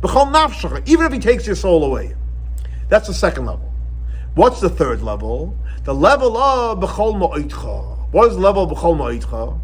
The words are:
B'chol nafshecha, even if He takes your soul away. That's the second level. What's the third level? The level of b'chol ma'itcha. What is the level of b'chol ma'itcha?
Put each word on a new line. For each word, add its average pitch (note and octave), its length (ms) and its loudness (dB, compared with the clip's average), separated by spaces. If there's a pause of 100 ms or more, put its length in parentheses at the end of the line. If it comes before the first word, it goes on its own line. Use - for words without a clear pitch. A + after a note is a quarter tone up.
B'chol C#4 300 4
nafshecha, C4+ 540 0
even D#4+ 200 4
if C#4 60 0
He C4 60 -4
takes A3+ 280 2
your G3 100 -2
soul E3+ 260 4
away. B2 320 -2 (720)
That's G#3+ 200 4
the F#3 60 -4
second D3 320 0
level. - 260 -8 (640)
What's A#3+ 240 6
the F#3 100 2
third A#2+ 320 0
level? A2 540 -6 (280)
The C#3 100 -2
level A#3 420 4
of B3 420 2
b'chol G#3 360 -2
ma'itcha. - 1000 -4
What A3+ 160 6
is G3 80 0
the F3+ 40 -4
level G3 220 4
of E3 80 -2
b'chol E3+ 260 0
ma'itcha? A#2+ 680 -6